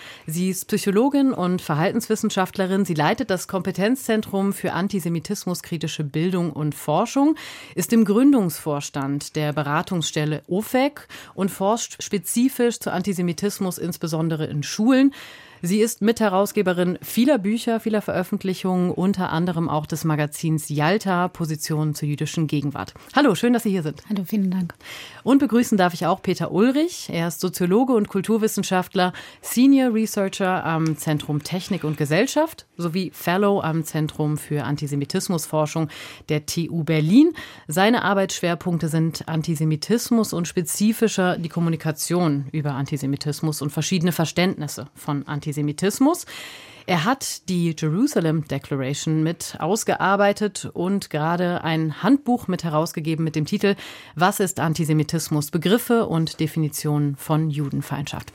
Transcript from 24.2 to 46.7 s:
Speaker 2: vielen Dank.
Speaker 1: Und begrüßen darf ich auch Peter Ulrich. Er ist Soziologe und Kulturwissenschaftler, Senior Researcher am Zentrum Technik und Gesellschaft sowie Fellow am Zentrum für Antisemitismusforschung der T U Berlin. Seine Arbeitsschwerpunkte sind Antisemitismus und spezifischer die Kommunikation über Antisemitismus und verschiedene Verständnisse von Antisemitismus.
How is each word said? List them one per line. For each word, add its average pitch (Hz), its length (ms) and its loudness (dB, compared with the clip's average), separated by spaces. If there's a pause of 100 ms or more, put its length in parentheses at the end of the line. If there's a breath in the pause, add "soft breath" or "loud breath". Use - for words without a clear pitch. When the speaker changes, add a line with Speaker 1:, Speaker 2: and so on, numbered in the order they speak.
Speaker 2:
vielen 196 240 0
Dank. 180 240 -2 (480 loud breath)
Speaker 1:
Und 269 160 6
begrüßen 240 400 2
darf 180 160 4
ich 170 100 -4
auch 180 160 2
Peter - 320 -2
Ulrich. 269 580 2
Er 170 180 0
ist - 120 -8
Soziologe 185 540 2
und 208 120 2
Kulturwissenschaftler, 190 1080 0 (260 loud breath)
Senior 262 540 4
Researcher 196 680 0
am 160 360 0
Zentrum 147 440 -2
Technik 175 420 -4
und 156 120 -2
Gesellschaft 156 720 0 (100)
sowie 170 380 -2
Fellow 196 480 2
am 160 200 0
Zentrum 151 540 -2
für 147 280 -4
Antisemitismusforschung 151 1200 -2 (400 loud breath)
der 151 160 0
T 170 240 -4
U 165 160 -4
Berlin. 165 480 6 (340 loud breath)
Seine 196 380 2
Arbeitsschwerpunkte 175 840 0
sind 160 380 0
Antisemitismus 160 1080 0
und 170 120 -2
spezifischer 196 920 0
die 165 100 -4
Kommunikation 160 1040 0
über 147 220 -2
Antisemitismus 143 880 -4
und 147 80 -2
verschiedene 170 420 0
Verständnisse 170 840 -2
von - 320 -6
Antisemitismus. 151 1000 0 (600 loud breath)